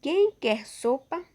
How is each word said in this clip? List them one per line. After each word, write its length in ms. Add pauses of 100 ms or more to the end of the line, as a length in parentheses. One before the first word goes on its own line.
Quem 300 (100)
quer 240
sopa? 600 (100)